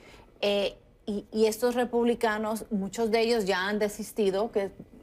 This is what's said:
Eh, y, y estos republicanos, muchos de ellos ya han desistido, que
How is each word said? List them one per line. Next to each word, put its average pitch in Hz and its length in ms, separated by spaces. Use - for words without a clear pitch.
Eh, 202 360
y, 208 260
y 220 140
estos 233 280
republicanos, 233 960
muchos 208 400
de 226 100
ellos 226 240
ya 185 240
han 214 100
desistido, 208 720
que 196 220